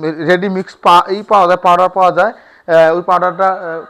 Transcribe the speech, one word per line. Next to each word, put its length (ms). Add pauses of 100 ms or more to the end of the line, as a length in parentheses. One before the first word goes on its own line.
রেডি 480
মিক্স 260
পা-, 360
ই 120
পাওয়া 240
যায়, 100
পাউডার 320
পাওয়া 220
যায়, 220
আহ, 600
ওই 60
পাউডারটা, 460
আহ, 420